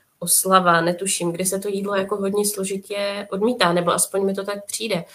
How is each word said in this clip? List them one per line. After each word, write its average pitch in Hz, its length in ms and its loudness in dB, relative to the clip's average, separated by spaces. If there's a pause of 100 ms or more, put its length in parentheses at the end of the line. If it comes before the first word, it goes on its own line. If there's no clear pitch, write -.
(200)
oslava, 175 640 4
netuším, 175 500 0
kdy 185 140 -4
se 196 140 -2
to 202 80 -6
jídlo 196 280 -2
jako 196 200 -2
hodně 196 300 0
složitě 202 840 -4
odmítá, 196 420 2
nebo 175 180 2
aspoň 190 340 0
mi 196 80 0
to 196 100 -6
tak 202 220 -8
přijde. 202 380 -4 (120)